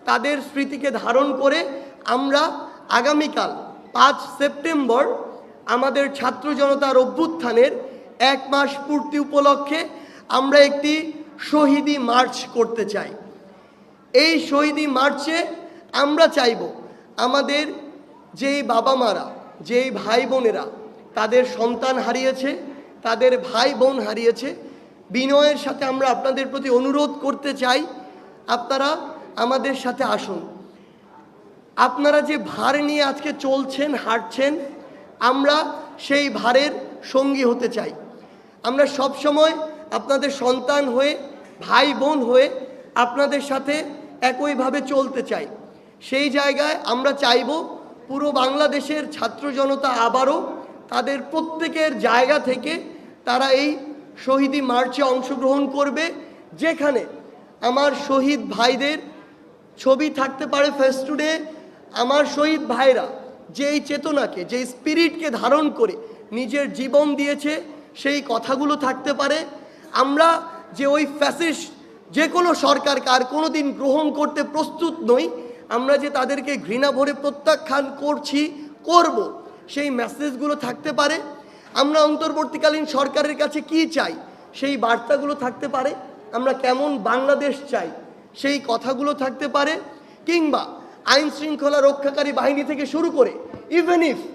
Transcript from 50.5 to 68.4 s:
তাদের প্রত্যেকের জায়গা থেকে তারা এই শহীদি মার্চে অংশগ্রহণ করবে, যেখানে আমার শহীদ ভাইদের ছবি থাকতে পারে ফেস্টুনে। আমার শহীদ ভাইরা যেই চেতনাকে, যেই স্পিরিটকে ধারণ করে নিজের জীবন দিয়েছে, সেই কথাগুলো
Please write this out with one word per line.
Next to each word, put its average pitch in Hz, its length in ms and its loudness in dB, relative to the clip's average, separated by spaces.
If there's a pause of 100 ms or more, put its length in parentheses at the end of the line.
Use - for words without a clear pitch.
তাদের 254 300 -2 (120)
প্রত্যেকের 320 680 -2
জায়গা 247 400 4
থেকে 254 340 -2 (520)
তারা 262 240 0 (140)
এই 302 80 0 (560)
শহীদি 277 340 2 (100)
মার্চে 247 320 0
অংশগ্রহণ 262 600 0 (140)
করবে, 285 280 0 (580)
যেখানে 285 400 0 (580)
আমার 269 320 2 (160)
শহীদ 269 320 2 (100)
ভাইদের 233 480 0 (800)
ছবি 269 320 2
থাকতে 269 360 -4
পারে 285 220 2 (100)
ফেস্টুনে। 269 520 0 (720)
আমার 277 220 4 (120)
শহীদ 302 260 0 (120)
ভাইরা 254 320 4 (520)
যেই 285 220 0
চেতনাকে, 285 640 -2
যেই 247 220 -4
স্পিরিটকে 320 640 0
ধারণ 262 400 2
করে 214 240 0 (380)
নিজের 247 420 -4
জীবন 269 400 2
দিয়েছে, 285 380 -2 (500)
সেই 285 260 0
কথাগুলো 262 480 0